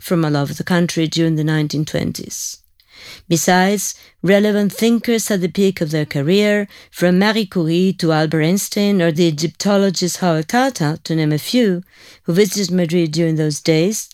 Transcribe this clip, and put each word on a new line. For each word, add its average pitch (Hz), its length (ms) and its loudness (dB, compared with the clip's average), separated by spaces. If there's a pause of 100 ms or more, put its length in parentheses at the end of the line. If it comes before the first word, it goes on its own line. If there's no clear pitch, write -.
from 165 240 0
all 147 100 0
over 143 200 -2
the - 80 -8
country 170 440 0
during 165 280 0
the 151 80 -2
nineteen 151 420 -2
twenties. - 800 -8 (680)
Besides, 185 680 2 (280)
relevant 202 500 2
thinkers 226 580 0
at 196 80 0
the 180 80 -2
peak 190 340 0
of 156 100 -2
their 151 140 0
career, 202 600 0 (240)
from 180 280 2
Marie 214 260 2
Curie 180 540 0
to 160 120 0
Albert 156 320 0
Einstein 202 580 0
or 170 100 2
the 170 160 2
Egyptologist 175 920 -2
Howard 160 300 0
Carter, 240 560 -2
to 160 120 -4
name 156 160 0
a 151 60 0
few, 190 460 0 (400)
who 175 100 -2
visited 196 380 0
Madrid 175 400 0
during 160 240 0
those 151 260 -2
days, 165 520 0